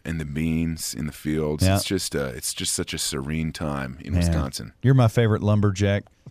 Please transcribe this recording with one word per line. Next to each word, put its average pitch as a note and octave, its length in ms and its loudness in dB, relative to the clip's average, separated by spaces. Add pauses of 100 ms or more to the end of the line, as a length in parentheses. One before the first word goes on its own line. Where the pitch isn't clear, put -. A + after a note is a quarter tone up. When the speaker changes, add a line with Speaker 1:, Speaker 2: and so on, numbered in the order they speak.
Speaker 1:
and D#2+ 160 -4
the D#2 60 -6
beans D#2+ 680 -2
in - 140 -6
the D2 60 -6
fields. D2+ 520 -2
Speaker 2:
Yeah. F#2+ 120 4
Speaker 1:
It's F#2+ 80 0
just, - 300 -2
uh, C#2 200 -2
it's - 180 -6
just - 220 -4
such - 180 -4
a E2 60 -6
serene D2+ 540 -4
time C2+ 500 -6
in - 100 -8
Speaker 2:
Man, F2 80 4
Speaker 1:
Wisconsin. D#2+ 600 0
Speaker 2:
you're C3 120 6
my A#2+ 140 8
favorite G#2+ 340 2
lumberjack. G2+ 640 2 (260)